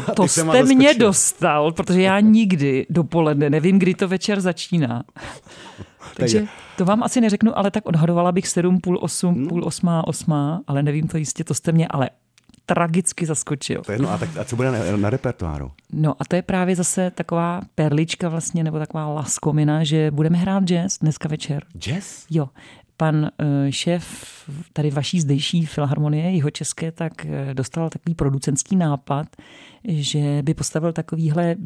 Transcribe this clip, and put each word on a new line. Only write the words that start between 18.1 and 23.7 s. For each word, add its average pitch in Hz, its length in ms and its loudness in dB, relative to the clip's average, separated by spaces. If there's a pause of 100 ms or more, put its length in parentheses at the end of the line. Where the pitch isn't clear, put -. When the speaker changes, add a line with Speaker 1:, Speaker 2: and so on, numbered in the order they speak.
Speaker 2:
vlastně, 165 360 -4
nebo 156 140 -2
taková 156 300 -6
laskomina, 151 760 0
že 156 260 2
budeme 156 280 2
hrát 196 260 2
jazz 175 340 0
dneska 156 300 -2
večer. 151 360 -6 (140)
Speaker 1:
Jazz? 147 520 -8
Speaker 2:
Jo. 156 180 0 (480)
Pan, 156 420 0
eh, 139 340 0